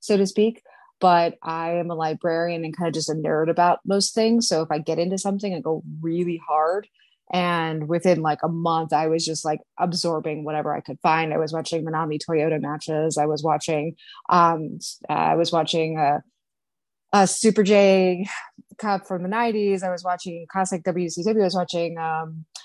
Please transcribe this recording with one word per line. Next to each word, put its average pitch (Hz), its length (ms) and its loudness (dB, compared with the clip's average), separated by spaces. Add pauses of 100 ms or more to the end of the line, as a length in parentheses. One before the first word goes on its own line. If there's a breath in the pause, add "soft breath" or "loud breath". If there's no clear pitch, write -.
so 208 180 2
to 196 80 4
speak. 214 360 0 (380 soft breath)
But 170 440 4
I 165 320 -4
am 170 160 -4
a - 20 -6
librarian 165 680 -2
and 160 120 -8
kind 170 120 -2
of 156 60 -4
just 156 140 -4
a 156 60 -2
nerd 156 340 0
about 175 380 4
most 196 300 0
things. 226 320 2
So 160 140 0
if 160 100 -4
I 151 60 -2
get 156 200 -4
into 180 180 -2
something, 196 380 -4
I 160 60 -6
go 160 240 -4 (160)
really 170 440 -2
hard. 165 440 0 (440)
And 165 540 0
within, 170 340 2
like, 156 220 0
a 156 60 0
month, 165 440 0
I 156 140 2
was 160 180 0
just, 160 200 -6
like, 156 160 -2 (180)
absorbing 165 640 -2
whatever 151 320 -4
I 156 60 -4
could - 200 -12
find. 160 320 2
I 147 60 0
was 156 140 -2
watching 160 320 -4
Manami 156 340 -4
Toyota 156 420 0
matches. 151 560 -2
I 151 100 2
was 151 180 -2
watching, 156 500 -2 (340 loud breath)
um, 165 500 2
s-, - 200 -14 (100)
uh, 151 40 -2
I 160 240 2
was 165 160 2
watching, 160 460 0
uh, 147 200 2 (920)
a 196 160 6
Super 214 340 2
J 190 640 6 (520 loud breath)
Cup 202 280 -4
from 180 160 -6
the 180 60 -6
nineties. 208 560 0
I 185 60 -2
was 180 120 -6
watching 180 480 -6
classic 185 320 -2
W 180 260 -2
C 165 140 -6
W. 220 180 2
I 202 40 6
was 180 100 0
watching, 170 420 -2
um, 160 480 -6 (200 loud breath)